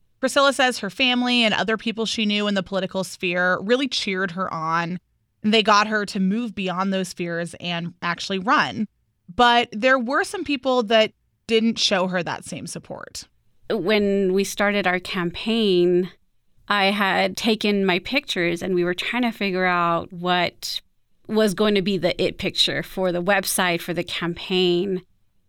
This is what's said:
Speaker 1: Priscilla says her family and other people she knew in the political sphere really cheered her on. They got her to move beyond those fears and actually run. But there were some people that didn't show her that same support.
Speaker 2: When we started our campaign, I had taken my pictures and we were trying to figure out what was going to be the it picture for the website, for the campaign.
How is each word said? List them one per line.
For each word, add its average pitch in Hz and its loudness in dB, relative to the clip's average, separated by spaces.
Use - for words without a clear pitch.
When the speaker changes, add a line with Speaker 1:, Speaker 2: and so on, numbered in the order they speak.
Speaker 1:
Priscilla 269 2
says 254 0
her 196 -8
family 247 2
and 214 2
other 220 0
people 220 -4
she 214 -2
knew 208 0
in 208 0
the 190 0
political 190 -4
sphere 180 -2
really 247 2
cheered 190 -2
her 185 -4
on. 165 -2
They 214 4
got 208 6
her 214 -2
to 202 -4
move 208 0
beyond 185 -2
those 190 -4
fears 170 -6
and 170 -6
actually 175 -4
run. 190 0
But 240 4
there 262 2
were 269 -2
some 370 -6
people 262 0
that 220 4
didn't 226 2
show 190 0
her 180 -2
that 156 -8
same - -12
support. - -14
Speaker 2:
When 202 2
we 196 4
started 202 0
our 180 2
campaign, 180 0
I 202 2
had 196 0
taken 208 2
my 180 2
pictures 175 -2
and 185 -2
we 175 2
were 175 0
trying - -2
to 233 0
figure 185 -2
out 175 0
what 180 -2
was 214 2
going 208 2
to 190 2
be 190 0
the 165 -2
it - 0
picture 156 -2
for 185 -2
the 175 -2
website, 185 0
for 170 -6
the 170 -2
campaign. 180 0